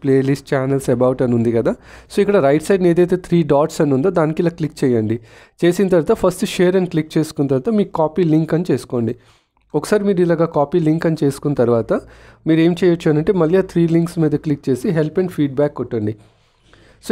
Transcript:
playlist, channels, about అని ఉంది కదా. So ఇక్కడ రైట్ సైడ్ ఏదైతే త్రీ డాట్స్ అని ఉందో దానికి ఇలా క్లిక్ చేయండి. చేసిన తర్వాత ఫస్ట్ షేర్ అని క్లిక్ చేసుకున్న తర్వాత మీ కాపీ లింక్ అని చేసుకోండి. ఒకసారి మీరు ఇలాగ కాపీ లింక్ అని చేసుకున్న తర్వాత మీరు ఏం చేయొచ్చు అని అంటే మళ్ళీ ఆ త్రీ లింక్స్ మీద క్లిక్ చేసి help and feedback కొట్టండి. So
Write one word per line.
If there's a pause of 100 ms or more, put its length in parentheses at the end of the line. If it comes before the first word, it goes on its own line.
playlist,
channels,
about
అని
ఉంది
కదా. (380)
So
ఇక్కడ (100)
రైట్
సైడ్
ఏదైతే
త్రీ (140)
డాట్స్
అని
ఉందో (100)
దానికి
ఇలా
క్లిక్
చేయండి. (480)
చేసిన
తర్వాత
ఫస్ట్ (100)
షేర్
అని
క్లిక్
చేసుకున్న
తర్వాత
మీ (120)
కాపీ (100)
లింక్
అని
చేసుకోండి. (600)
ఒకసారి
మీరు
ఇలాగ (100)
కాపీ
లింక్
అని
చేసుకున్న
తర్వాత (540)
మీరు
ఏం
చేయొచ్చు
అని
అంటే
మళ్ళీ
ఆ
త్రీ (140)
లింక్స్
మీద (100)
క్లిక్
చేసి (120)
help
and
feedback
కొట్టండి. (880)
So